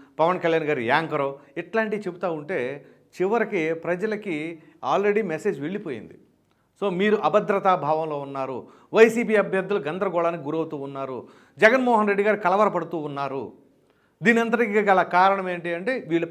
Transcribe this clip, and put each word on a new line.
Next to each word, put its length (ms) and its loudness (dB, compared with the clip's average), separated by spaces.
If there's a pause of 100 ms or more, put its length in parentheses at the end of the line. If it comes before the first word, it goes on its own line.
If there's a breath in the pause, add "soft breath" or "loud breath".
(180 loud breath)
పవన్ 240 2
కళ్యాణ్ 280 2
గారు 120 0 (100)
యాంకరో, 360 0 (340 loud breath)
ఇట్లాంటివి 460 -4
చెబుతూ 220 -6 (100)
ఉంటే 180 -6 (580 soft breath)
చివరికి 460 0 (240)
ప్రజలకి 500 -4 (560 loud breath)
already 400 2
మెసేజ్ 340 -4
వెళ్ళిపోయింది. 520 -10 (600)
So 60 0 (140)
మీరు 160 4 (120)
అభద్రతా 440 2 (140)
భావంలో 400 -2
ఉన్నారు, 320 -6 (400 soft breath)
వైసీపీ 360 6 (120)
అభ్యర్థులు 420 -2
గందరగోళానికి 640 -2
గురవుతూ 260 -4 (100)
ఉన్నారు, 320 -8 (440 soft breath)
జగన్మోహన్ 480 4
రెడ్డి 180 2
గారు 180 2
కలవరపడుతూ 520 0 (100)
ఉన్నారు. 340 -6 (840)
దీని 200 6
అంతటికీ 440 0
గల 140 6 (140)
కారణం 360 4
ఏంటి 240 -6
అంటే 160 -4 (180)
వీళ్ళ 200 0